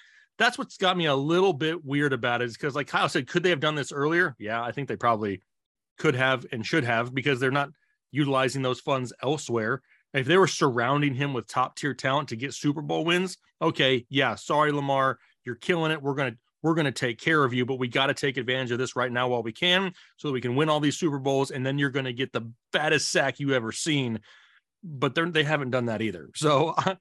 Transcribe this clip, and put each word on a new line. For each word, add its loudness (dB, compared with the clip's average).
that's 2
what's -10
got 2
me 0
a 2
little 4
bit -4
weird 0
about 0
it, 0
is -10
'cause, -4
like -4
Kyle 0
said, -2
could -2
they 2
have 0
done 0
this -6
earlier? 0
Yeah, -4
I -4
think -6
they -4
probably 0
could 2
have 0
and -6
should 0
have, 0
because 0
they're 2
not 0
utilizing 0
those -2
funds -2
elsewhere. -2
If 0
they 6
were 8
surrounding 2
him -2
with -6
top -2
tier -4
talent -2
to -6
get -8
Super -2
Bowl -4
wins, 0
okay, 2
yeah, 2
sorry, 2
Lamar, 0
you're -8
killing 0
it. -4
We're -2
gonna, -2
we're 2
gonna 2
take -4
care 2
of 2
you, 0
but -2
we -2
gotta 2
take -4
advantage -2
of 0
this -4
right 0
now 0
while 0
we -6
can 0
so -6
that -2
we -2
can -2
win 2
all 2
these 0
Super 0
Bowls, 0
and -4
then -2
you're 2
gonna -2
get -4
the -4
fattest 2
sack 2
you 2
ever 0
seen. -2
But -2
they're, 0
they 2
haven't 0
done 0
that -2
either. -6
So 2